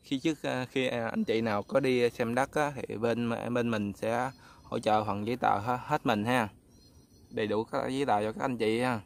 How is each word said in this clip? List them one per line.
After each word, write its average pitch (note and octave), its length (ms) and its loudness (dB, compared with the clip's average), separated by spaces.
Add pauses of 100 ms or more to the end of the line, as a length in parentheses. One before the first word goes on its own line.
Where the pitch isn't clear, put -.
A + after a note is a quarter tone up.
khi C#3 160 -4
trước, D#3 240 -2
à, B2+ 220 -2
khi, B2+ 220 0
à, A#2+ 200 -2
anh A3 160 -2
chị A2+ 180 2
nào G#2 220 0
có - 160 -6
đi B2 300 2
xem A#2 260 -2
đất C3 200 0
á, D3 200 0
thì A2 220 -8
bên, A#2 320 0 (240)
bên A#2 180 0
mình G#2 220 -2
sẽ A#2 380 -2 (320)
hỗ A#2 160 -4
trợ A2 240 4
phần G#2 240 -2
giấy B2 100 -2
tờ G#2 220 4
he-, B2 180 -2
hết D3 280 -2
mình G#2+ 200 2
ha. A#2+ 240 2 (800)
Đầy A2+ 180 -2
đủ A2 160 0
các B2 240 -2
giấy C3+ 180 -2
tờ G#2 160 4
cho G#2+ 100 0
các G3+ 100 -6
anh C3 160 -2
chị A2+ 240 2
ha. B2 240 0